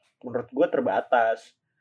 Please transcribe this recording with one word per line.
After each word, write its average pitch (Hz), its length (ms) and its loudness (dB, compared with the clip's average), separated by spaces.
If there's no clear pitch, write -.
menurut 120 300 -8
gua 151 160 2
terbatas. 117 880 0